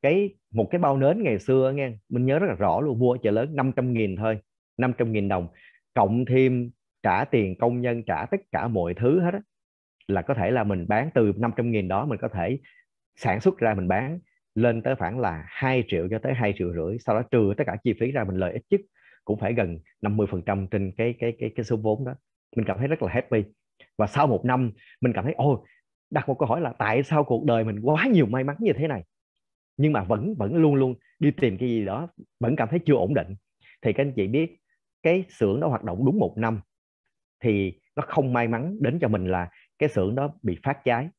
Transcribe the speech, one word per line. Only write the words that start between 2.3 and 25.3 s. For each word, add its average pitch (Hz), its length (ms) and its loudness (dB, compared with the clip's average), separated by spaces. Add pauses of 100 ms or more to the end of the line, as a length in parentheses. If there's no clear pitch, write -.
rất 196 80 0
là 131 80 0
rõ 90 260 2
luôn, 139 180 0
mua 123 140 4
ở 127 100 0
chợ 110 80 2
lớn 131 260 0
năm 131 200 0
trăm 127 160 0
nghìn 107 240 0
thôi, 110 220 -2 (400)
năm 123 200 0
trăm 113 140 0
nghìn 101 160 0
đồng, 90 200 -2 (460)
cộng 113 300 2
thêm 127 460 2 (320)
trả 98 220 2
tiền 101 340 0
công 120 220 0
nhân, 120 220 -2
trả 90 240 -4
tất 196 140 -2 (120)
cả 104 160 -2
mọi 90 260 0
thứ 123 260 2
hết 175 140 0
á, 202 60 -6 (680)
là 95 140 0
có 135 120 -2
thể 104 160 0
là 120 140 2
mình 92 240 -2
bán 117 260 0
từ 107 220 4
năm 113 200 0
trăm 120 140 -2
nghìn 101 180 0
đó, 98 180 -2
mình 117 160 -4
có 113 60 -4
thể 101 300 -4 (580)
sản 104 240 -2
xuất 185 180 0
ra 110 160 2
mình 92 140 -2
bán 127 300 -2 (360)
lên 113 280 2
tới 127 140 -2
khoảng 98 240 -6
là 82 280 -4
hai 131 400 0
triệu 90 220 -2
cho 110 80 -4
tới 131 160 -4
hai 110 240 0
triệu 90 160 -2
rưỡi, 85 240 -4
sau 107 180 -2
đó 120 140 0
trừ 104 260 2
tất 151 100 -2
cả 92 180 -6
chi 117 160 2
phí 123 120 -2
ra 127 120 -2
mình 95 120 -4
lời 92 160 -2
ít - 180 -8
nhất 196 100 2 (440)
cũng 104 140 -2
phải 110 160 -2
gần 90 240 -2 (240)
năm 104 140 -2
mươi 104 140 2
phần 90 120 -6
trăm 98 240 -2
trên 95 300 -4
cái, 117 220 -2
cái, 117 200 -4
cái, 117 180 -6
cái 117 80 -4
số 113 120 -2
vốn 107 280 -2
đó. 127 100 -10 (420)
Mình 110 100 0
cảm 92 120 -4
thấy 131 100 -2
rất 156 140 -2
là 92 100 -4
happy. 113 320 0 (540)
Và 107 80 2
sau 143 200 2
một 113 180 0
năm 127 280 0 (280)
mình 123 120 2
cảm 101 120 -2
thấy, 135 100 -2